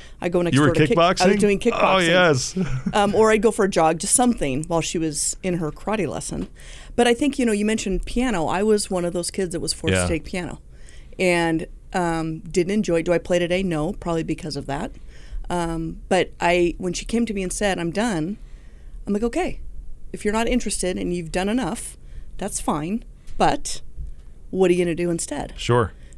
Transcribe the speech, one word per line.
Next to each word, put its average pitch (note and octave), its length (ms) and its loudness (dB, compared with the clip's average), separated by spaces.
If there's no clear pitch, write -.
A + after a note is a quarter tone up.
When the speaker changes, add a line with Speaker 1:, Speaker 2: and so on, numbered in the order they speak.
Speaker 1:
I'd F3 120 -2
go F3 100 4
next E3+ 140 2
Speaker 2:
You D3+ 60 6
Speaker 1:
door - 80 8
Speaker 2:
were E3 40 2
Speaker 1:
to D3+ 140 6
kick-, G#3+ 100 4
Speaker 2:
kickboxing? F3 240 4
Speaker 1:
I F#3 60 6
was G#3 80 6
doing G3+ 240 4
kickboxing. G3+ 340 2
Speaker 2:
Oh, F#3+ 40 6
yes. E3+ 600 4
<laughs> C3 180 -2
Speaker 1:
Um, G3+ 220 2
or A3 160 6
I'd A3 100 4
go G#3+ 120 4
for G#3+ 120 2
a F#3+ 60 2
jog, E3 300 2
just - 160 0
something, D#3+ 480 2
while E3 180 0
she - 160 -4
was D#3 440 -2
in F3+ 120 0
her D#3+ 160 -2
karate G3 380 -4
lesson. D#3+ 400 -6
But A#3+ 100 6
I A#3+ 80 6
think, C#4 240 0
you B3 80 2
know, A3 60 2
you G#3 120 0
mentioned G#3+ 400 0
piano. A3+ 420 0
I E3+ 180 0
was G#3 260 2
one F3+ 160 0
of F3 80 -2
those F3 160 -2
kids F#3 220 -4
that E3+ 80 -4
was - 120 -4
forced - 220 0
Speaker 2:
Yeah. F2+ 80 2
Speaker 1:
to F2 60 0
take E3 160 -2
piano. F3+ 360 -8
And, E3+ 480 2
um, E3 480 -2
didn't F3 320 0
enjoy G3+ 260 2
it. E3 60 0
Do F3 80 2
I E3+ 60 4
play F3 200 2
today? F3 240 0
No, E3 320 0
probably E3 300 -2
because D3+ 320 -6
of C#3 100 -8
that. C#3+ 240 -6
Um, E3 500 -2
but F#3 300 2
I, F3 360 4
when F3+ 160 -4
she - 140 -6
came A#3 200 0
to A3 60 -4
me G3 100 -4
and F3+ 80 -4
said, F#3+ 280 0
"I'm E3+ 120 -2
done," F#3+ 460 -2
I'm G3+ 80 -2
like, G#3 80 0
"Okay, - 380 -2
if - 100 -10
you're G#3 120 0
not A3+ 120 2
interested G#3 520 0
and F3 160 -2
you've E3 180 -6
done F#3+ 160 0
enough, A3 480 -4
that's - 240 -6
fine. F3+ 420 -2
But - 420 2
what F#3 200 4
are F3+ 40 6
you F3 100 2
gonna E3+ 100 0
do F3 160 -2
instead?" - 460 -6
Speaker 2:
Sure. A#2+ 360 2